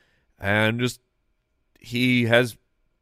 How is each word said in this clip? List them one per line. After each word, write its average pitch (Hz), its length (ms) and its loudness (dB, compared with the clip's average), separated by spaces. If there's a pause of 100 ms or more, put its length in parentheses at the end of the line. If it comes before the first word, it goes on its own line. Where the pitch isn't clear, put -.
(380)
and 110 420 -2
just, 123 200 -4 (800)
he 123 480 0
has 117 300 2 (460)